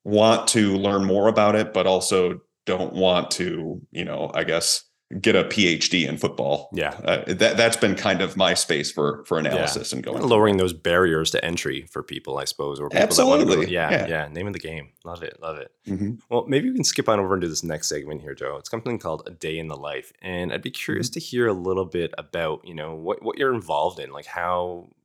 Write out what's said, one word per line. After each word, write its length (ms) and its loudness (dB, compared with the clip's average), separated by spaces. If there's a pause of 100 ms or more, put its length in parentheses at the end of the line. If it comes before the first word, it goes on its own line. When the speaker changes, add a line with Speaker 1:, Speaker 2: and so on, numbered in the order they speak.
Speaker 1:
want 460 6
to 280 4
learn 280 2
more 220 4
about 280 4
it, 180 0
but 140 2
also 520 2 (260)
don't 280 -2
want 380 2
to, 500 -4 (100)
you 140 -8
know, 280 -6
I 100 0
guess, 400 0 (380)
get 140 4
a 80 6
P 240 2
H 240 0
D 160 2
in 100 -4
football. 560 -2
Speaker 2:
Yeah. 160 -2 (160)
Speaker 1:
Uh, 180 0 (120)
that, 200 4
that's 220 4
been 160 2
kind 280 0
of 140 -2
my 200 4
space 360 -2
for, 340 -2
for 140 0
Speaker 2:
Yeah. 100 -2
Speaker 1:
analysis 440 -2
and 100 -6
going 140 -6
Speaker 2:
Kinda 100 0
lowering 300 6
those 160 2
barriers 580 2
to 140 0
entry 460 -4
for 100 -8
people, 380 -8
I 60 -6
suppose, 340 -6
or 100 -6
people 260 2
that 100 4
wanna 200 6
go, 60 4
Speaker 1:
Absolutely. 220 2
Speaker 2:
yeah, 180 0
Speaker 1:
Yeah. 160 0
Speaker 2:
yeah. 220 -2
Name 180 -6
of 60 -6
the 60 -10
game. 300 -10 (160)
Love 160 -12
it. 180 -12
Love 180 -8
it. 140 -14 (160)
Speaker 1:
Mm-hmm. 260 -4 (160)
Speaker 2:
Well, 180 0
maybe 220 0
we 60 -2
can 80 0
skip 240 -2
on 120 4
over 160 0
into 120 -2
this 160 -6
next 260 -4
segment 320 -8
here, 120 -12
Joe. 240 -8
It's 140 -16
something 260 -6
called 300 -6
A 40 -16
Day 280 -8
in 80 -8
the 100 -10
Life. 340 -10 (100)
And 300 -6
I'd 120 -4
be 80 -8
curious 380 -4
Speaker 1:
Mm-hmm. 40 -18
Speaker 2:
to 60 -8
hear 280 0
a 60 2
little 320 -2
bit 320 -4
about, 480 -4
you 80 -16
know, 220 -10
what, 260 -6
what 160 -4
you're 160 2
involved 460 -2
in, 120 -12
like, 140 -16
how, 640 -4 (180)